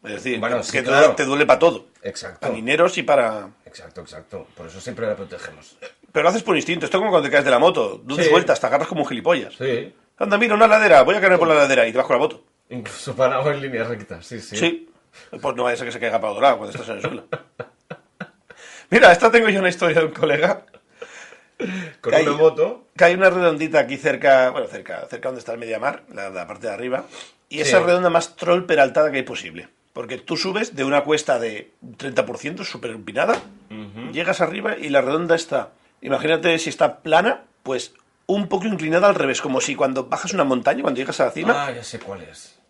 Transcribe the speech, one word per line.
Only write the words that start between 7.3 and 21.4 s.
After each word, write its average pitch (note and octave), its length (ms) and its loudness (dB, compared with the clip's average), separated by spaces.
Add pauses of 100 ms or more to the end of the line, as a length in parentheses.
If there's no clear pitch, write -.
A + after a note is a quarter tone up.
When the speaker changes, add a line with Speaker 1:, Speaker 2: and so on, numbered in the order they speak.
Speaker 1:
caes C#3+ 100 4
de C3+ 80 2
la A#2+ 80 6
moto. C#3+ 460 2
No C3 100 -6
te E3+ 80 0
Speaker 2:
Sí. D#3+ 60 4
Speaker 1:
sueltas, D#3+ 320 4
te C3 60 -2
agarras C#3+ 200 0
como E3 140 -4
un - 60 -2
gilipollas. C3 500 -2
Speaker 2:
Sí. B2+ 360 -6 (240)
Speaker 1:
Anda, G3+ 200 0
mira, A3 160 2
una A3 140 6
ladera, G#3+ 340 8
voy D#3+ 140 4
a G#3 40 0
caerme F#3 200 4
por E3 80 2
la D#3 80 4
ladera C3+ 320 4
y A2+ 40 -6
te A#2 60 -2
vas B2+ 100 0
con D3+ 80 2
la B2 40 2
moto. D#3 240 -4 (260)
Speaker 2:
Incluso A#2 460 -12
parado C3 360 0
en C#3 100 -6
línea B2+ 220 -6
recta, G#2+ 380 -10
sí, A#2 180 -16
sí. G2+ 160 -14
Speaker 1:
Sí. E3 340 -2 (520)
Pues C3+ 140 -4
no B2 80 -4
vaya A#2+ 100 0
a A#2+ 40 -4
ser B2 100 -8
que A#2 40 -10
se A#2 80 -10
caiga A2+ 220 -2
para G#2+ 100 -4
otro G#2 100 -4
lado C3 160 4
cuando G#2 140 -10
estás B2 180 -12
en A2 60 -6
el G2 60 -12
suelo. - 280 -8
<laughs> - 460 -14 (1160)
Mira, G#3+ 200 10
esta A3+ 200 6
tengo A3+ 180 4
yo G3 100 0
una F#3 100 2
historia E3+ 300 0
de D#3+ 60 2
un D#3 80 -4
colega. D#3 520 0 (920)